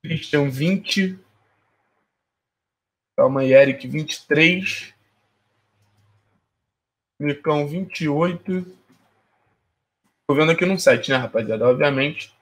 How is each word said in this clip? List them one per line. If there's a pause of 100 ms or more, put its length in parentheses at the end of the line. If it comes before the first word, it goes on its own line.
Christian,
vinte. (2000)
Calma
aí,
Eric,
vinte
e
três. (2250)
Micão,
vinte
e
oito. (1600)
Tô
vendo
aqui
no
site,
né,
rapaziada?
Obviamente.